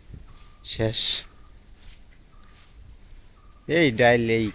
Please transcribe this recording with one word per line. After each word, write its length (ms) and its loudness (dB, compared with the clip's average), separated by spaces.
শেষ। 260 -4
এই 80 4
ডাইল, 240 4
এই 180 0